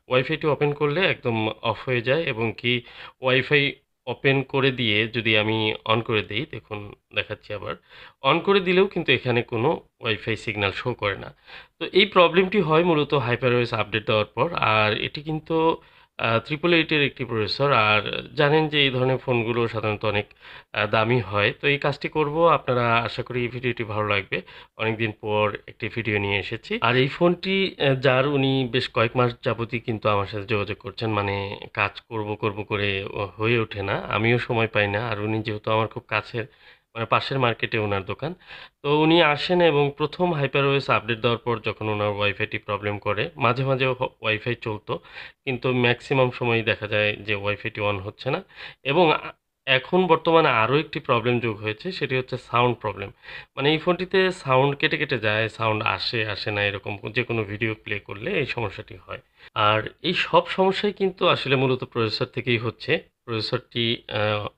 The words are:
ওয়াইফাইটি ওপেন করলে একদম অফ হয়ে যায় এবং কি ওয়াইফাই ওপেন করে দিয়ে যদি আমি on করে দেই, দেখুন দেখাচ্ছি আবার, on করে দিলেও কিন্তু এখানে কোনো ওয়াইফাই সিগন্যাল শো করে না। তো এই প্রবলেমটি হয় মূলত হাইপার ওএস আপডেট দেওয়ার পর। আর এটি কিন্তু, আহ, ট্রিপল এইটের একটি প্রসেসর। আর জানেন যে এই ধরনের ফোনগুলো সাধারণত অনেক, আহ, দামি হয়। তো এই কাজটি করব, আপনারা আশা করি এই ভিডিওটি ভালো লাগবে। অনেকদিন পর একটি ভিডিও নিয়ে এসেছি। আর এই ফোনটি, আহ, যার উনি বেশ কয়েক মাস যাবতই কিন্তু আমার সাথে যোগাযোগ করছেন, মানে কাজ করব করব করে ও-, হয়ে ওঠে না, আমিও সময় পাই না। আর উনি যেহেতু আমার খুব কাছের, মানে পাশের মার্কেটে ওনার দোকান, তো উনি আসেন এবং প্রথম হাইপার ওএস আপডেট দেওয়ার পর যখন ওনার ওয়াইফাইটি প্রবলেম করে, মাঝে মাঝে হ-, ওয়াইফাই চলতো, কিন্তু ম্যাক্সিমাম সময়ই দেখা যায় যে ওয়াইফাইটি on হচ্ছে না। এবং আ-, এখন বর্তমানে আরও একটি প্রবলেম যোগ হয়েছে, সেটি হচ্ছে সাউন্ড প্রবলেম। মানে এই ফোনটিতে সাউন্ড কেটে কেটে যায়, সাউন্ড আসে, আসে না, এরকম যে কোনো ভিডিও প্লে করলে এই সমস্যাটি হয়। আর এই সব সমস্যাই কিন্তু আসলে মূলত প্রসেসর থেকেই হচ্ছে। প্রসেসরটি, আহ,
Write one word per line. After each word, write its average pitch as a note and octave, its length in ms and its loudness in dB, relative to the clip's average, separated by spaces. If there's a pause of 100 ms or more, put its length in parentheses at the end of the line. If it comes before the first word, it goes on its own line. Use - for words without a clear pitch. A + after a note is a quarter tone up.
ওয়াইফাইটি D3+ 400 0
ওপেন D3 260 0
করলে D3 280 -2
একদম A2+ 480 0
অফ A2 360 -4
হয়ে B2 160 0
যায় C3 220 0
এবং A#2 340 -2
কি A#2+ 240 0 (400)
ওয়াইফাই C3+ 500 2 (340)
ওপেন C3+ 380 2
করে C3+ 280 0
দিয়ে A2+ 360 0
যদি A2 300 2
আমি G#2+ 380 2 (100)
on A2 160 2
করে A2 200 0
দেই, G#2 300 -6
দেখুন G#2 420 -12 (220)
দেখাচ্ছি G#2 380 -6
আবার, G2 220 -8 (480)
on C#3+ 160 2
করে G3 200 2
দিলেও F#3 280 2
কিন্তু E3+ 240 -2
এখানে A#2+ 300 2
কোনো B2 400 -2 (200)
ওয়াইফাই A2+ 340 -4
সিগন্যাল G2+ 360 -2
শো B2 220 -4
করে G2+ 240 -4
না। - 160 -12 (460)
তো E3 60 -6
এই F#3 200 4
প্রবলেমটি F#3 540 4
হয় D#3 240 4
মূলত D3+ 300 2
হাইপার A#2+ 400 2
ওএস A#2+ 200 2
আপডেট G#2+ 320 -2
দেওয়ার G#2+ 200 2
পর। D3+ 280 -2
আর G#2+ 400 2
এটি - 280 -4
কিন্তু, D#3+ 600 -2 (360)
আহ, A2+ 220 2
ট্রিপল D#3 340 0
এইটের D#3 300 4
একটি C3 220 -2
প্রসেসর। A#2 460 0
আর G#2+ 640 2
জানেন D3+ 340 4
যে D3 140 2
এই C3+ 60 4
ধরনের B2+ 280 2
ফোনগুলো A#2 500 0
সাধারণত G#2+ 380 -4
অনেক, G#2 200 0 (480)
আহ, G#2+ 140 0
দামি A2+ 320 2
হয়। G2+ 420 0
তো D3 60 -2
এই C#3+ 100 2
কাজটি C#3+ 320 -2
করব, D#3 380 2
আপনারা A#2+ 500 2
আশা A#2 260 -2
করি B2 180 -4
এই A#2+ 60 0
ভিডিওটি A#2+ 360 -4
ভালো G#2+ 240 -2
লাগবে। G2+ 340 -2 (360)
অনেকদিন A2 340 -2 (100)
পর G#2 360 0 (100)
একটি - 280 -10
ভিডিও G#2+ 240 0
নিয়ে G2+ 200 0
এসেছি। A#2+ 420 -6
আর A#2+ 140 4
এই C3 120 4
ফোনটি, F3+ 720 0
আহ, C#3 160 2
যার C3 320 2
উনি C3+ 440 2
বেশ B2 180 -2
কয়েক A#2 280 0
মাস A#2+ 260 2
যাবতই A2+ 360 -4
কিন্তু A2 300 -2
আমার G2+ 180 2
সাথে G2+ 180 -8
যোগাযোগ G2+ 320 -2
করছেন, G#2 320 -6
মানে G2+ 500 -2 (140)
কাজ G2+ 280 -4
করব G#2+ 340 -8
করব G#2 280 -4
করে G2+ 400 -2
ও-, G#2 240 -6 (100)
হয়ে A2+ 220 2
ওঠে G2+ 240 -4
না, G2+ 120 -2
আমিও A#2 440 0
সময় A2+ 280 0
পাই G#2 200 0
না। G#2 200 -2
আর G#2 140 -6
উনি A2 200 -2
যেহেতু G#2+ 300 -4
আমার A2 160 2
খুব A2+ 200 -14
কাছের, A2 380 -4 (500)
মানে A2+ 100 -4
পাশের B2+ 340 0
মার্কেটে A#2 400 0
ওনার G2+ 260 -2
দোকান, C#3+ 280 -8 (500)
তো C#3+ 160 2
উনি D#3+ 220 6
আসেন D#3 400 2
এবং C#3+ 360 4
প্রথম E3+ 360 -2
হাইপার C#3 320 0
ওএস C#3 240 0
আপডেট A2 300 0
দেওয়ার A#2 180 2
পর A#2 280 -4
যখন G#2+ 240 -4
ওনার G#2 180 0
ওয়াইফাইটি G#2 500 -2
প্রবলেম G#2 420 -4
করে, G#2+ 360 -2
মাঝে B2 300 0
মাঝে C3 220 0
হ-, B2+ 200 -2 (140)
ওয়াইফাই A2 340 -2
চলতো, G#2+ 440 -8 (460)
কিন্তু B2+ 280 -2
ম্যাক্সিমাম B2 580 2
সময়ই A#2 300 0
দেখা G#2+ 260 -2
যায় G#2 280 0
যে G2+ 200 -6
ওয়াইফাইটি G2+ 460 -6
on G#2 180 -2
হচ্ছে G#2 320 -8
না। F3 120 -4 (400)
এবং D#3 300 4
আ-, - 180 -6 (340)
এখন C#3 420 2
বর্তমানে D#3+ 420 4
আরও A#2+ 300 2
একটি D#3 200 -6
প্রবলেম A#2+ 400 2
যোগ A2 180 -2
হয়েছে, G#2+ 340 -6
সেটি C3+ 240 -4
হচ্ছে B2+ 220 -4
সাউন্ড A#2+ 400 0
প্রবলেম। G2+ 340 -8 (440)
মানে C#3 160 2
এই D#3+ 60 4
ফোনটিতে F3+ 540 0
সাউন্ড C#3 460 2
কেটে D#3+ 200 0
কেটে C#3+ 220 -2
যায়, G#2+ 300 0
সাউন্ড A2 340 -2
আসে, G#2+ 440 -2
আসে G#2+ 240 -6
না, G#2 120 0
এরকম G2+ 340 -4 (140)
যে A#2 120 0
কোনো A2+ 200 -2
ভিডিও G#2+ 400 -6
প্লে G#2 160 -8
করলে A2 320 -10
এই E3+ 140 -2
সমস্যাটি G#2+ 500 -8
হয়। F#2+ 240 -14 (340)
আর G#2+ 360 2 (120)
এই F3+ 120 -2
সব F3 340 2
সমস্যাই F#3+ 460 0
কিন্তু F#3 340 -2
আসলে C#3 280 2
মূলত B2+ 280 2
প্রসেসর A#2 420 -2
থেকেই A#2+ 320 -2
হচ্ছে। A#2+ 420 -4 (260)
প্রসেসরটি, A#2 840 -4
আহ, G#2 400 -2 (100)